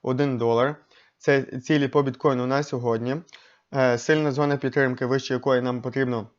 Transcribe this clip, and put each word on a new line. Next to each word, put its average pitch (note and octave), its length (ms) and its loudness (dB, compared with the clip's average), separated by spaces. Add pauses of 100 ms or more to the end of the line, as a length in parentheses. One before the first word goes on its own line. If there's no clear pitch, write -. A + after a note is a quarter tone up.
один C3 360 -2
долар. A#2 380 2 (420)
Це C#3 240 2
цілі C#3+ 460 0
по C#3+ 140 2
біткоїну B2+ 440 0
на C3+ 160 0
сьогодні. A#2+ 540 -2 (580)
Е, B2+ 240 2
сильна D3+ 340 2
зона C#3+ 240 0
підтримки, C3 500 0
вище C3 280 -2
якої B2+ 280 2
нам B2 200 -4
потрібно B2 460 -2 (100)